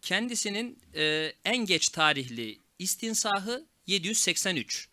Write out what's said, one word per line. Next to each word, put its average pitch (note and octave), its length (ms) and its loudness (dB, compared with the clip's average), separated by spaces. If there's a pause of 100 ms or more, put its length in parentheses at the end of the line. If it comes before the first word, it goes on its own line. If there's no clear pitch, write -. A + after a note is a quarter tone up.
Kendisinin, A3 760 -2 (160)
e, D#3 380 0 (120)
en A3+ 200 2
geç E3 240 4
tarihli B2 720 0 (200)
istinsahı G#3+ 840 -2 (220)
yedi F#3 200 0
yüz A3 100 0
seksen F3+ 380 2
üç. - 380 -4